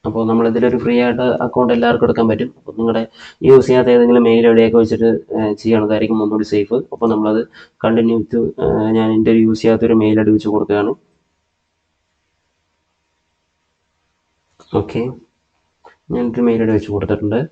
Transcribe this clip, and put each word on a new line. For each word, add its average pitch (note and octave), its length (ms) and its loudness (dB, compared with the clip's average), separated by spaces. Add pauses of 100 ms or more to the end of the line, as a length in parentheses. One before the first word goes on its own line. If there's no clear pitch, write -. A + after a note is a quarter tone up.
അപ്പോൾ A2+ 200 -6
നമ്മളിതിലൊരു A#2 540 0
ഫ്രീ A#2+ 220 -2
ആയിട്ട് - 240 -2 (180)
അക്കൗണ്ട് A#3 300 0
എല്ലാവർക്കും A#2 340 0
എടുക്കാൻ A2+ 220 0
പറ്റും. A#3+ 260 -4
അപ്പോൾ - 180 -20
നിങ്ങളുടെ A2+ 280 -4 (420)
യൂസ് C3 240 6
ചെയ്യാത്ത B2+ 220 2
ഏതെങ്കിലും A#2+ 340 4
മെയിൽ A#2 240 2
ഐ A2+ 80 4
ഡി A2+ 100 4
ഒക്കെ A2+ 140 2
വെച്ചിട്ട്, A2+ 320 2 (220)
ആ, A2 80 -4 (120)
ചെയ്യണതായിരിക്കും G#2+ 720 -2
ഒന്നുകൂടി G#2+ 240 -2
സേഫ്. G#2 300 -2 (140)
അപ്പോൾ A#2 200 -4
നമ്മളത് G#2+ 300 0 (380)
continue A2+ 460 0
to, A#2+ 160 -4 (180)
ആ, - 80 -2 (240)
ഞാൻ A2 220 0
എൻ്റെ A2 200 0
ഒരു A2+ 60 4
യൂസ് A2 240 0
ചെയ്യാത്തൊരു A2+ 400 2
മെയിൽ G#2+ 180 2
ഐ G#2 40 0
ഡി G#2 60 2
വെച്ച് G#2+ 180 0
കൊടുക്കുകയാണ്. G#2 440 -2 (3750)
ഓക്കെ, - 280 -2 (1080)
ഞാനൊരു A#2+ 320 -4
മെയിൽ A2+ 200 0
ഐ A2 40 0
ഡി A2 60 0
വെച്ച് G#2 200 -4
കൊടുത്തിട്ടുണ്ട്. G#2 480 -4 (120)